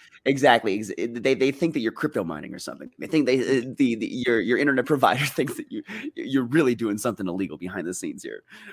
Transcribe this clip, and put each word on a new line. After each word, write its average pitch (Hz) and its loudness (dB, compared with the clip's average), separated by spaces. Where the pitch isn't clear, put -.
Exactly. 123 4
Ex-, 107 -6
it, 117 -6
they, 135 2
they 131 2
think 160 0
that 143 -2
you're 110 0
crypto - -4
mining 76 -8
or - -12
something. - -12
They - -10
think 151 2
they, 127 4
uh, 127 0
the, 120 4
the, 104 -2
your, 120 0
your 117 2
internet 139 2
provider 131 4
<laughs> - 0
thinks 131 -2
that - -10
you, 110 -8
you're 135 -2
really 127 4
doing 107 -2
something 107 -4
illegal 90 -4
behind 90 -8
the 92 -2
scenes 80 -8
here. 57 -12